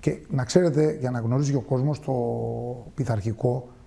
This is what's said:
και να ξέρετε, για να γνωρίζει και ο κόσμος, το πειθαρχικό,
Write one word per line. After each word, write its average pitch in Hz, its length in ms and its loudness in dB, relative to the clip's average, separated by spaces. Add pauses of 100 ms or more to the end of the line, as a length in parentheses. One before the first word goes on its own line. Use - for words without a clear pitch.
και - 180 -2 (100)
να 135 160 -2
ξέρετε, 156 560 4
για 123 100 -2
να 123 100 -2
γνωρίζει 127 300 0
και 139 60 2
ο 131 40 2
κόσμος, 131 400 0
το 135 120 -4 (840)
πειθαρχικό, 113 760 -2 (180)